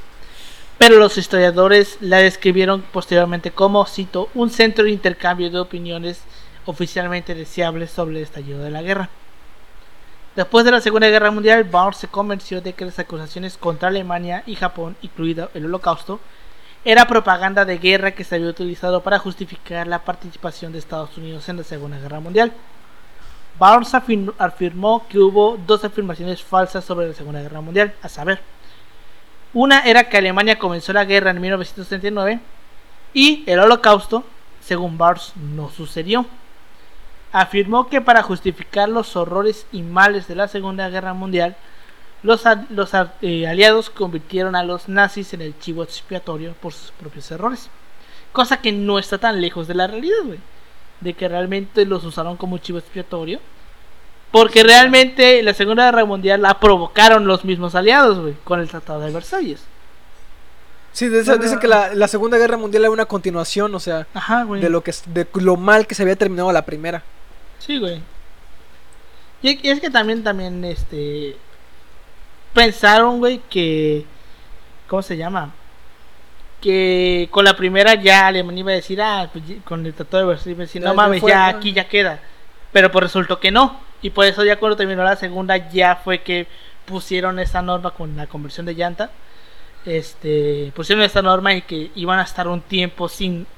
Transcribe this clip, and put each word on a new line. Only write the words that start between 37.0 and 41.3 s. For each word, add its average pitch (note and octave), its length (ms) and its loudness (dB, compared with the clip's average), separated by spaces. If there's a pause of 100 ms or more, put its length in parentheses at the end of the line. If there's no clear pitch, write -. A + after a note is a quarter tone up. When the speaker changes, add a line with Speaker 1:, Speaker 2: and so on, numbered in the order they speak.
Speaker 1:
Afirmó G3+ 560 2
que C#4 120 0
para A#3 220 6
justificar F#3+ 680 -2
los A3+ 280 -4
horrores G3 540 -2
y F#3 120 -10
males F#3 460 2
de F3 60 -10
la G3 140 -2
Segunda F#3+ 400 -6
Guerra F#3 260 -6
Mundial, F#3 420 -2 (640)